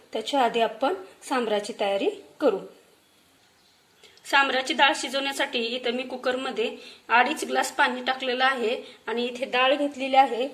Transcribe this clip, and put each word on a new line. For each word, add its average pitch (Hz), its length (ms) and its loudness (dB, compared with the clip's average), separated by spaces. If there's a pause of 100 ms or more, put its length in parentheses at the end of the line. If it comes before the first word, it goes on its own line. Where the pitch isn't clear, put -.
(140)
त्याच्या 240 280 0
आधी 233 180 2
आपण 226 340 0 (360)
सांबराची 220 500 -2
तयारी 202 300 0 (300)
करू. 214 180 2 (1700)
सांबराची 269 420 2
डाळ 294 220 6
शिजवण्यासाठी 277 640 -4
इथं 240 320 -4
मी 254 120 -2
कुकरमध्ये 254 720 -4 (320)
अडीच 254 340 4
ग्लास 262 280 -2
पाणी 254 320 0
टाकलेलं 262 420 0
आहे 254 380 0 (240)
आणि 233 180 -2
इथे 247 200 -6
डाळ 262 300 2
घेतलेली 277 400 -2
आहे. 262 380 4